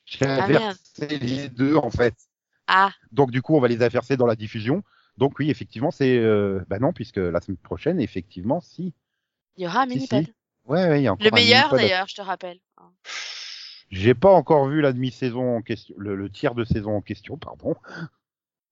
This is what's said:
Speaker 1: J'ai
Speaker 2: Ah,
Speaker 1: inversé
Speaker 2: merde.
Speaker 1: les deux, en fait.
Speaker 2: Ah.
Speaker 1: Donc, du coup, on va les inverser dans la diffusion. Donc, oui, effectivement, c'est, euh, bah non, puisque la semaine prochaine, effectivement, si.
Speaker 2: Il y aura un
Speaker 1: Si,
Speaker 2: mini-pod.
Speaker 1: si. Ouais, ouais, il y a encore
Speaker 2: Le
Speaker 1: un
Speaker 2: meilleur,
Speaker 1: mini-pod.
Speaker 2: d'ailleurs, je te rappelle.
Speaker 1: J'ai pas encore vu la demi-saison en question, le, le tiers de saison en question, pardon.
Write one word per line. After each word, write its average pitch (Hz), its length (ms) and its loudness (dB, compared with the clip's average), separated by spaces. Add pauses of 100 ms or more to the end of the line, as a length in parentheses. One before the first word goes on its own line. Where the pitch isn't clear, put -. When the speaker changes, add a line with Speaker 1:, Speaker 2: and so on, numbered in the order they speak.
Speaker 1:
J'ai - 220 -4
Speaker 2:
Ah, 135 180 -2
Speaker 1:
inversé 180 640 -2
Speaker 2:
merde. 143 140 -6
Speaker 1:
les 135 260 -6
deux, 135 280 0
en 143 140 0
fait. 120 240 0 (520)
Speaker 2:
Ah. 190 240 4 (200)
Speaker 1:
Donc, 127 200 2
du 127 100 -4
coup, 156 160 0
on 147 40 4
va 123 80 4
les 117 140 0
inverser 120 360 0
dans 120 80 2
la 113 100 2
diffusion. 113 460 -4 (340)
Donc, 139 220 0
oui, 147 100 -2
effectivement, 127 420 -4
c'est, 131 280 2
euh, 101 500 2
bah 98 100 -6
non, 139 140 0
puisque - 240 -10
la 87 240 0
semaine 95 160 -10
prochaine, 151 440 -4
effectivement, 104 600 -6
si. 170 320 -12 (640)
Speaker 2:
Il 185 80 -10
y - 20 -6
aura 190 140 -2
un 269 80 0
Speaker 1:
Si, 247 60 -6
Speaker 2:
mini-pod. 254 320 -2
Speaker 1:
si. - 80 -18 (320)
Ouais, 175 220 0
ouais, 147 120 4
il 139 40 2
y - 20 2
a 98 80 2
encore 202 100 -4
Speaker 2:
Le 220 80 4
Speaker 1:
un - 40 0
Speaker 2:
meilleur, 240 220 6 (140)
Speaker 1:
mini-pod. 269 60 6
Speaker 2:
d'ailleurs, 190 300 2
je - 80 -12
te 208 60 -12
rappelle. 180 360 -10 (1300)
Speaker 1:
J'ai 98 260 4
pas 151 180 4
encore 147 360 4
vu 151 140 0
la 139 100 4
demi-saison 123 640 -4
en 110 60 -4
question, - 340 -10
le, 101 200 -8
le 98 120 -6
tiers 120 260 0
de 117 100 -2
saison 107 320 -2
en 101 40 -2
question, 101 380 -12
pardon. 69 360 -8 (960)